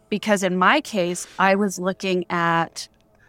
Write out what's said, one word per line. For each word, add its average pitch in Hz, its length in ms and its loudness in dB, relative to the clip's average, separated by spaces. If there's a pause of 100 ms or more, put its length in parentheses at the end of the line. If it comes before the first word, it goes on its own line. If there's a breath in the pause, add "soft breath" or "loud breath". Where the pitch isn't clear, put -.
because 208 340 0
in 185 140 0
my 208 240 4
case, 180 440 -4 (140)
I 190 160 4
was 196 240 -2
looking 185 500 -2
at, 170 580 -2 (420 soft breath)